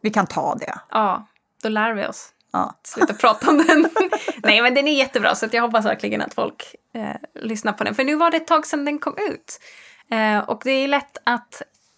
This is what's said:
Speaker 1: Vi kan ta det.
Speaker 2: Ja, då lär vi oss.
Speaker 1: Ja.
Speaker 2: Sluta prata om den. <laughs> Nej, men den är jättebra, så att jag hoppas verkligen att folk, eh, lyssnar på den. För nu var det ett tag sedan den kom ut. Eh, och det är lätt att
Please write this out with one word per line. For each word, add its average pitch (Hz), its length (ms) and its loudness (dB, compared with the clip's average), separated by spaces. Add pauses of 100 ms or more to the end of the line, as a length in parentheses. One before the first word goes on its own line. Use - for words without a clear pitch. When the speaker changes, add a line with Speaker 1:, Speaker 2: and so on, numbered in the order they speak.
Speaker 1:
Vi 214 80 0
kan 208 180 2
ta 147 280 -2
det. - 240 -8 (120)
Speaker 2:
Ja, 208 360 0 (360)
då 220 60 -2
lär 220 240 -2
vi 202 140 -4
oss. - 220 -12 (220)
Speaker 1:
Ja. - 320 -2
Speaker 2:
Sluta - 300 -2
prata 220 360 2
om 302 80 6 (100)
den. 330 220 6 (260)
<laughs> - 280 -6
Nej, 214 180 4
men 247 120 4
den 277 140 2
är 302 100 2
jättebra, 247 380 2
så - 100 -4
att 226 80 -6
jag 233 80 2
hoppas 226 240 0
verkligen 214 360 -2
att - 120 -8
folk, - 420 -6 (180)
eh, 214 220 -8 (280)
lyssnar 214 300 -4
på 214 100 -6
den. 208 120 -4
För 262 80 0
nu 294 120 0
var 330 160 4
det 330 60 0
ett 320 100 -4
tag 320 180 2
sedan 285 200 -4
den 294 140 -4
kom - 160 -6 (160)
ut. - 280 -14 (520)
Eh, 214 280 2
och 214 240 -4
det 262 80 0
är 269 160 2
lätt 277 360 -2
att - 380 -4 (360)